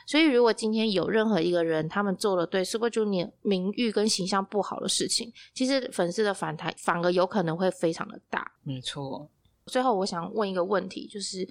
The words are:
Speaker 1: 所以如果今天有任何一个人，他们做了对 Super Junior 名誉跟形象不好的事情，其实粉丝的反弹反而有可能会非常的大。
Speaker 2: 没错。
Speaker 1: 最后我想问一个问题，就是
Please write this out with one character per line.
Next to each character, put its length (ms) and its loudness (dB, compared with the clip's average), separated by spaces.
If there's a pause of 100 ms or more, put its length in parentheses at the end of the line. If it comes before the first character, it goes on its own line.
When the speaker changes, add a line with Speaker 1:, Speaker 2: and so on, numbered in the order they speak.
Speaker 1:
所 140 2
以 60 6
如 180 6
果 100 6
今 180 -2
天 200 2
有 160 2
任 200 2
何 140 4
一 80 2
个 140 4
人， 260 0
他 140 -2
们 120 0
做 200 0
了 100 2
对 180 0
Super 260 -2
Junior 420 0 (100)
名 300 0
誉 200 0
跟 160 2
形 200 0
象 180 0
不 160 -2
好 180 -6
的 80 -4
事 200 -2
情， 260 -4 (220)
其 100 0
实 260 0
粉 200 0
丝 120 -2
的 80 2
反 240 -4
弹 220 -6
反 260 0
而 60 4
有 160 4
可 160 0
能 160 0
会 140 2
非 200 0
常 160 -8
的 120 -16 (100)
大。 220 -4 (100)
Speaker 2:
没 180 -8
错。 520 -10 (340)
Speaker 1:
最 160 0
后 140 2
我 100 0
想 300 -6
问 120 0
一 60 -6
个 100 0
问 240 0
题， 240 -12
就 80 -12
是 300 -6